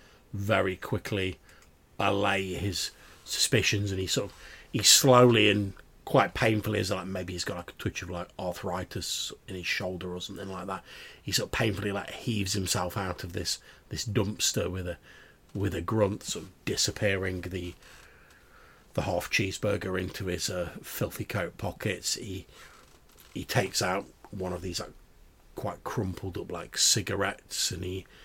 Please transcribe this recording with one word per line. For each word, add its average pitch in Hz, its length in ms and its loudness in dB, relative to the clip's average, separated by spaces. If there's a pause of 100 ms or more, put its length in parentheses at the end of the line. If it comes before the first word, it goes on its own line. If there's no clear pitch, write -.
(340)
very 101 420 2
quickly 95 640 -2 (580)
allay 98 560 2
his 87 380 -2 (320)
suspicions, 104 680 2
and 95 100 -2
he 95 60 -2
sort 101 240 -2
of, - 80 -18 (340)
he 104 120 0
slowly 123 680 10
and 101 240 2 (300)
quite - 320 4
painfully, 107 440 2
as, 98 120 0
like, 92 160 -2
maybe 92 260 -6
he's 90 120 -4
got, 92 120 -4
like, - 140 -10
a - 120 -14
touch - 200 -4
of, 87 80 -8
like, 87 160 -6 (100)
arthritis - 920 -6 (160)
in 95 80 -8
his 90 100 -8
shoulder 92 480 -4
or 90 80 -8
something 95 280 -10
like 92 180 -8
that, 95 160 -8 (400)
he - 80 -6
sort 107 160 0
of - 40 -10
painfully, 101 400 0
like, 98 200 -6
heaves 104 420 -2
himself 92 420 0
out 95 280 -4
of 90 100 -10
this, 95 240 -2 (320)
this - 160 -6
dumpster 101 640 0
with 90 180 -4
a, 85 100 -6 (580)
with 98 180 0
a 85 80 -4
grunt, 104 400 2
sort - 240 -6
of - 60 -18 (140)
disappearing 95 760 0
the, 87 320 -6 (1200)
the 110 80 0
half 90 300 -2
cheeseburger 95 680 0
into 92 260 -6
his, 90 220 -2
uh, 90 220 -4 (140)
filthy - 420 -6
coat 90 320 -4
pockets. - 580 -4
He, 95 300 -8 (880)
he - 100 -6
takes 101 380 0
out 95 240 0 (240)
one 92 240 -4
of 87 80 -6
these, 90 180 -6
like, - 140 -10 (600)
quite - 280 -6
crumpled 95 540 -4
up, - 140 -8
like, 87 260 -8
cigarettes, - 920 0
and 90 120 -6
he, 92 220 -6 (200)